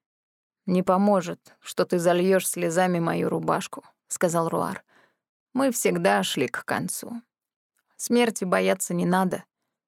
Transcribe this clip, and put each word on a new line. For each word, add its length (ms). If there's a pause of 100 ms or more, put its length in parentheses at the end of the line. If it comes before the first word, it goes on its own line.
(640)
«Не 180
поможет, 760
что 260
ты 120
зальёшь 480
слезами 540
мою 300
рубашку», — 540 (240)
сказал 420
Руар. 340 (680)
«Мы 180
всегда 520
шли 240
к 160
концу. 580 (760)
Смерти 500
бояться 480
не 120
надо. 380 (440)